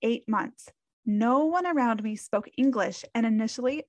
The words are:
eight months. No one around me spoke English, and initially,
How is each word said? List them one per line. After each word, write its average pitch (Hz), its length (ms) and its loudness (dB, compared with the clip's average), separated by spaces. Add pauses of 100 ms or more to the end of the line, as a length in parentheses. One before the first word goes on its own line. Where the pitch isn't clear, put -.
eight 233 260 -2
months. - 400 -4 (380)
No 233 400 2
one 349 200 0
around 240 360 0
me 214 140 -4
spoke - 420 -4
English, 233 560 0
and 233 100 0
initially, 226 640 0